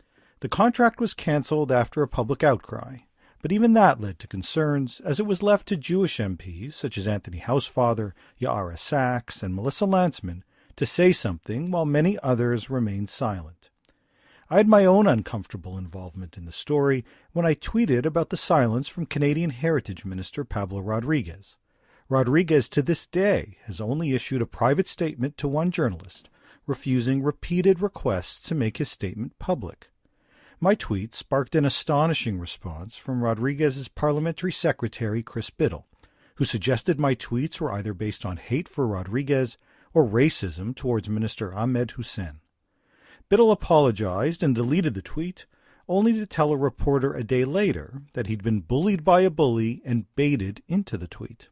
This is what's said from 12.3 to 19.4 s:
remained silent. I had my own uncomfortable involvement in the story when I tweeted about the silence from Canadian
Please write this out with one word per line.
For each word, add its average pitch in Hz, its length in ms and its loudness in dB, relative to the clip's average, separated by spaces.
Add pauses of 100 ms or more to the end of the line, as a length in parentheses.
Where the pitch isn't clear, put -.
remained 101 380 -2
silent. 90 580 -8 (840)
I 160 80 4
had 214 100 8
my 208 160 8
own 196 240 8
uncomfortable 98 680 -2
involvement 92 600 -12
in 87 60 -14
the 82 80 -12
story 139 540 0 (260)
when 170 140 0
I 156 100 4
tweeted 156 500 2
about 160 260 0
the 185 40 0
silence 131 540 2
from - 160 -8
Canadian 147 460 0